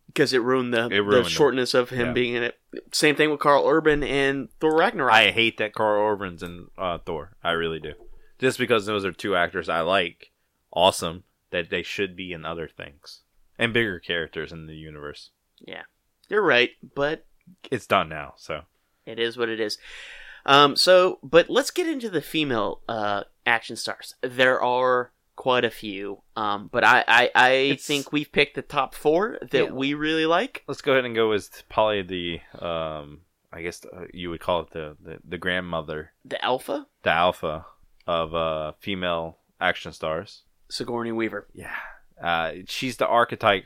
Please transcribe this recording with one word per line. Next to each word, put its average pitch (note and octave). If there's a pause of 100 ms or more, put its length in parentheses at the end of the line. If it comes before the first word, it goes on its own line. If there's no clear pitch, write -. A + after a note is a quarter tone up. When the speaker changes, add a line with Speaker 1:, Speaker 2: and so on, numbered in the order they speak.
(140)
Speaker 1:
'Cause C3+
it B2
ruined B2
the, A#2
Speaker 2:
It A#2
Speaker 1:
the G2+
Speaker 2:
ruined A#2
him. -
Speaker 1:
shortness C3
of B2
him B2
Speaker 2:
Yeah. A#2+
Speaker 1:
being A#2+
in A#2+
it. A#2+ (340)
Same D3+
thing D3+
with C#3+
Karl C#3+
Urban D3+
and C#3 (100)
Thor D#3
Ragnarok. E3
Speaker 2:
I A2
hate A2+
that G#2+
Karl G#2
Urban's F#2
in, F2 (100)
uh, F2
Thor. D#2+
I E2+
really E2
do. D2+ (440)
Just B2+
because A2
those G#2
are F2+
two F#2+
actors F2
I E2
like, F2 (400)
awesome, F2+ (280)
that F2
they F2+
should F#2
be F2+
in D#2+
other D#2+
things. - (360)
And A#2
bigger G#2+
characters D#2+
in D#2+
the D#2
universe. D2+ (280)
Speaker 1:
Yeah. - (460)
You're G#3
right, B2 (240)
but D3 (460)
Speaker 2:
It's A#2+
done F2+
now, D2
so. D2+ (440)
Speaker 1:
It A2+
is A#2
what A#2
it A2
is. G#2+ (680)
Um, C#3
so, F3+
but D#3+
let's B3
get F4
into B3+
the E3
female, B2
uh, G#2 (200)
action A#2
stars. -
There B2+
are B2 (240)
quite B2
a A2+
few, G2+ (140)
um, G#2
but A#2+
I, A#2
I, A#2+
I B2+
Speaker 2:
It's C3+
Speaker 1:
think C#3+
we've D3+
picked D3
the C3
top C3+
four F3+
that - (120)
Speaker 2:
Yeah. -
Speaker 1:
we C3+
really D#3
like. F3+
Speaker 2:
Let's C#3
go C#3
ahead C3
and A#2
go A2
with -
probably G#2+
the, F2
um, D#2 (300)
I E2
guess, E2+
uh, F2+ (100)
you F2
would E2
call F2
it D#2+
the, D2+
the, E2
the E2+
grandmother. E2 (120)
Speaker 1:
The -
alpha? C3+ (160)
Speaker 2:
The -
alpha E2 (400)
of, E2
uh, D#2
female F2 (220)
action F2
stars. E2 (260)
Speaker 1:
Sigourney A#2
Weaver. G#2+
Speaker 2:
Yeah. - (480)
Uh, E2 (160)
she's -
the -
archetype A2